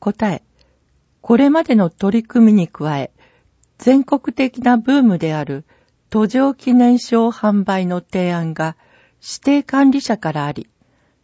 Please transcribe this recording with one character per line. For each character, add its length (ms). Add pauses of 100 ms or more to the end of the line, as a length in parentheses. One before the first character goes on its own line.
答 300
え。 120 (800)
こ 160
れ 140
ま 140
で 100
の 160
取 320
り 40
組 200
み 60
に 160
加 300
え、 140 (680)
全 260
国 300
的 280
な 160
ブ 140
ー 100
ム 160
で 160
あ 100
る 200 (440)
途 180
上 280
記 200
念 240
証 300
販 360
売 220
の 140
提 320
案 200
が 240 (460)
指 400
定 0
管 280
理 100
者 180
か 140
ら 140
あ 60
り、 160 (560)